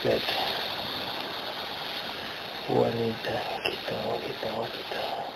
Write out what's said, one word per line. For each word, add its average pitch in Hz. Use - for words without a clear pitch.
Espérate. -
Juanita, 117
aquí -
estamos, -
aquí 135
estamos, 113
aquí -
estamos. -